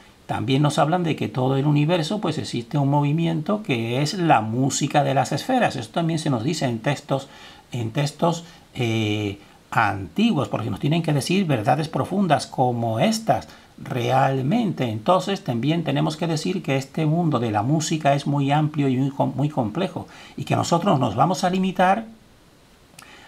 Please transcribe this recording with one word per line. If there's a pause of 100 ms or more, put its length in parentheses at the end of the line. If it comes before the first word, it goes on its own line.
(260)
también
nos
hablan
de
que
todo
el
universo,
pues
existe
un
movimiento
que
es
la
música
de
las
esferas.
Esto
también
se
nos
dice
en
textos, (440)
en
textos, (300)
eh, (320)
antiguos,
porque
nos
tienen
que
decir
verdades
profundas
como
estas (340)
realmente.
Entonces
también
tenemos
que
decir
que
este
mundo
de
la
música
es
muy
amplio
y
muy
com-,
muy
complejo, (300)
y
que
nosotros
nos
vamos
a
limitar (1200)